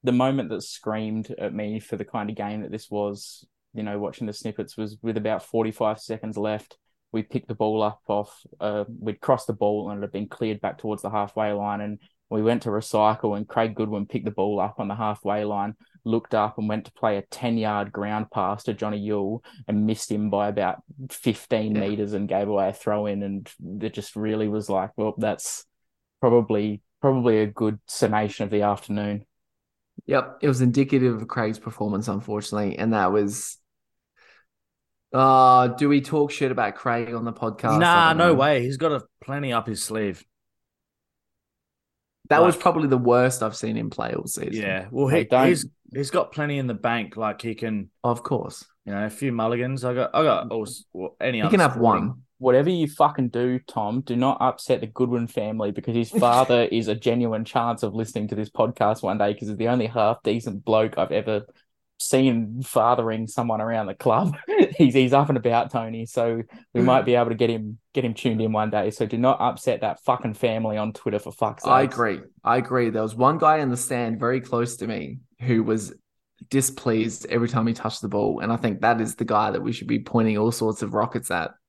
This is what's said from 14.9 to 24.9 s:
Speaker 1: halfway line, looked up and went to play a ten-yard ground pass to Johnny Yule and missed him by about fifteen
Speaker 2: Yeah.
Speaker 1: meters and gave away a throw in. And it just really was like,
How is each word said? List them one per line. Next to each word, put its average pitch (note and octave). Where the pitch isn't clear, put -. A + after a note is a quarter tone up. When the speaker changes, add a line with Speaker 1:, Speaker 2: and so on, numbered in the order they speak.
Speaker 1:
halfway G#2+
line, G#2
looked A2+
up G#2+
and G#2+
went G#2+
to -
play G#2+
a G2
ten-yard G#2+
ground G#2+
pass G2+
to A2+
Johnny G#2
Yule G#2
and G#2+
missed G#2+
him G#2
by G2+
about G2
fifteen A2
Speaker 2:
Yeah. G#2+
Speaker 1:
meters G#2
and G2+
gave G2+
away G2
a G2
throw G#2
in. G2+
And G2
it G#2+
just -
really G#2+
was G#2
like, G2